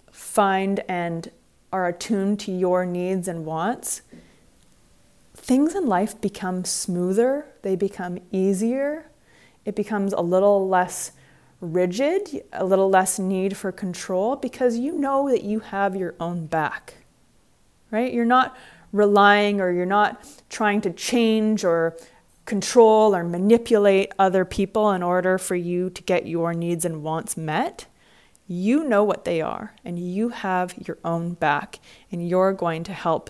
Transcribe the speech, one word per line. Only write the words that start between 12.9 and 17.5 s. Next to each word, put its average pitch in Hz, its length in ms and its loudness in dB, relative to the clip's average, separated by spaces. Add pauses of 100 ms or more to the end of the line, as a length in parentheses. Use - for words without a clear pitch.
need 190 380 -2
for 190 160 -6
control, 190 640 -4
because 247 400 -2
you 262 160 -4
know 277 360 0
that 247 140 2
you 214 180 -4
have 196 360 -2
your 185 240 -6
own 170 260 -6
back, 151 480 -4 (960)